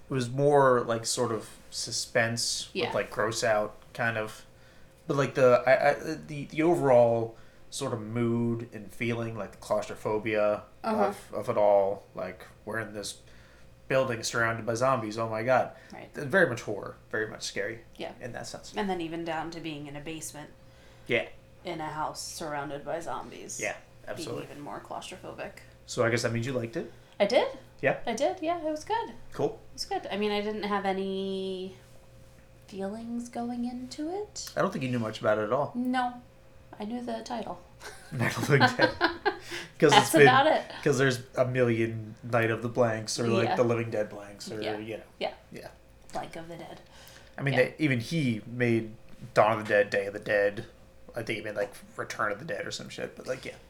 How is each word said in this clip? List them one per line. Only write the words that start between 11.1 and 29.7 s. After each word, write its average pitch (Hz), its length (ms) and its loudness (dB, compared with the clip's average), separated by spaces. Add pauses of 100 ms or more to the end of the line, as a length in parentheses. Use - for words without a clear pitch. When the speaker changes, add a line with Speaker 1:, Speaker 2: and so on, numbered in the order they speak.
Speaker 1:
of 110 160 -4
it 110 80 0
all. 101 460 6 (120)
Like, 92 320 -10 (160)
we're 107 160 -4
in 107 140 -8
this 101 240 -8 (720)
building 123 340 2
surrounded 113 420 0
by 113 100 0
zombies. 117 420 0
Oh, 113 100 -2
my 110 160 -4
God. 123 280 4 (200)
Speaker 2:
Right. 117 220 -16
Speaker 1:
Very 151 340 4
much 117 140 -4
horror. - 340 -8 (160)
Very 110 160 -2
much - 160 -12
scary 110 380 -6 (160)
Speaker 2:
Yeah. - 240 -10
Speaker 1:
in 120 100 -10
that 123 160 -10
sense. - 300 -14
Speaker 2:
And 202 120 -2
then 180 120 -2
even 165 240 -6
down 160 260 -6
to 170 80 -12
being 151 280 -8
in 143 100 -12
a - 40 -10
basement. 151 500 -12 (540)
Speaker 1:
Yeah. 120 200 0 (400)
Speaker 2:
In 160 160 -8
a 156 60 -6
house 147 340 -6
surrounded 143 640 -8
by 151 140 -4
zombies. 127 600 -10
Speaker 1:
Yeah, 107 140 -4 (320)
Speaker 2:
Being - 40 -12 (100)
Speaker 1:
absolutely. - 240 -8
Speaker 2:
even 143 180 -14
more 123 260 -12
claustrophobic. - 640 -12 (340)
Speaker 1:
So 123 180 0
I 117 60 4
guess 117 100 2
that 117 100 0
means 117 140 -2
you 135 80 -4
liked 120 240 -4
it? 220 160 -8 (260)
Speaker 2:
I 202 60 4
did. 311 220 2 (340)
Speaker 1:
Yeah? - 240 2
Speaker 2:
I 240 80 -2
did, 349 260 0
yeah. 330 200 -2
It 302 100 -6
was 302 140 -6
good. 440 300 -4 (200)
Speaker 1:
Cool. - 240 -2 (140)